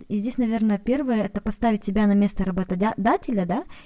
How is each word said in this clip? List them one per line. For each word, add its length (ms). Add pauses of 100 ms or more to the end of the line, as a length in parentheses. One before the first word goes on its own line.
и 100
здесь, 200
наверное, 400
первое — 480
это 160
поставить 420
себя 220
на 80
место 280
работодателя, 1000
да, 200 (220)